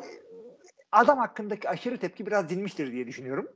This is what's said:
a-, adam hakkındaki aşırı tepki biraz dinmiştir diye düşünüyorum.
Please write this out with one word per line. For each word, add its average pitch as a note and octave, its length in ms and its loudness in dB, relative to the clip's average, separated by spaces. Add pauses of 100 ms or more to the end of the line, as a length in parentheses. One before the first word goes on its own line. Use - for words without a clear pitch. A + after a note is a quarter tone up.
(920)
a-, G#3+ 100 8
adam C4+ 160 8
hakkındaki G#3 520 -4
aşırı B3 280 -4
tepki F#3 280 -6
biraz F#3 240 0
dinmiştir F3 420 -4
diye B2 160 -6
düşünüyorum. B2+ 480 -6